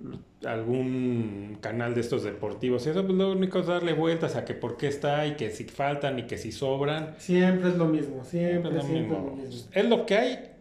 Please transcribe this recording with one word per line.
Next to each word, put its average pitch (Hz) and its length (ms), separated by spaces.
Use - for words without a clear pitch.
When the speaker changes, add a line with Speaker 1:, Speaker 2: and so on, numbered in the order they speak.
Speaker 1:
algún 117 1160
canal 120 340
de 120 60
estos 113 220
deportivos 107 640
y 147 40
eso, 185 160
pues, 190 120
lo 190 140
único 190 280
es 165 80
darle 170 260
vueltas 160 420
a 117 80
que 123 100
por 120 220
qué 147 120
está 147 400
y 147 80
que 110 160
si - 120
faltan 139 560
y 110 40
que 104 140
si 110 140
sobran. 143 680
Speaker 2:
Siempre 180 500
es 175 80
lo 165 80
mismo, 151 400
siempre, 175 240
Speaker 1:
Siempre 170 220
es 160 40
lo 156 80
Speaker 2:
siempre 156 340
Speaker 1:
mismo. - 0
Speaker 2:
es 135 200
lo 135 100
mismo. 120 260
Speaker 1:
Es 202 160
lo - 160
que 196 120
hay, 254 220